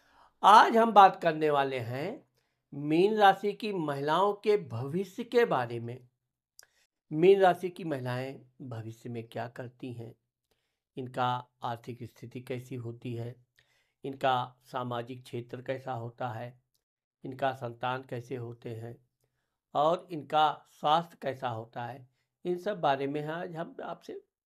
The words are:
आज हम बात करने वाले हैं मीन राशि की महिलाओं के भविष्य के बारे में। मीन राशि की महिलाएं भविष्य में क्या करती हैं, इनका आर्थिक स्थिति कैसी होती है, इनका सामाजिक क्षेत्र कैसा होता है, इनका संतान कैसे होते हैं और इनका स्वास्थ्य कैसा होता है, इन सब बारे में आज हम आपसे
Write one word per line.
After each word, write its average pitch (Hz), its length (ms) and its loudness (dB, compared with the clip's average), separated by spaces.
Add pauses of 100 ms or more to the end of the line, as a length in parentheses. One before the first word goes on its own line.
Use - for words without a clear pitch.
(420)
आज 233 340 10
हम 226 160 4
बात 190 300 8
करने 156 280 2
वाले 139 280 2
हैं 135 500 -8 (460)
मीन 160 420 2
राशि 202 360 6
की 208 200 -8
महिलाओं 156 600 0
के 208 220 0
भविष्य 151 680 -6
के 240 200 4
बारे 120 360 -2
में। 120 280 -12 (1040)
मीन 190 280 6
राशि 180 280 4
की 180 160 -12
महिलाएं 131 600 -6 (160)
भविष्य 113 460 -12
में 117 200 -10
क्या 117 200 -10
करती 123 440 -14
हैं, 120 220 -14 (840)
इनका 123 520 -4 (140)
आर्थिक 120 400 -8
स्थिति 117 380 -14
कैसी 127 340 -10
होती 117 400 -10
है, 117 220 -10 (680)
इनका 131 600 -4
सामाजिक 123 580 -8
क्षेत्र 123 400 -12
कैसा 131 300 -8
होता 117 360 -8
है, 120 380 -12 (580)
इनका 135 280 -4
संतान 127 500 -8
कैसे 127 340 -10
होते 120 340 -12
हैं 117 360 -14 (680)
और 165 360 2
इनका 151 600 0
स्वास्थ्य 165 520 0
कैसा 127 260 -6
होता 120 380 -10
है, 127 220 -16 (360)
इन 180 140 -4
सब 196 220 -8
बारे 139 260 0
में 147 180 -4
आज 170 320 -8
हम 170 260 -10
आपसे 180 400 -14 (240)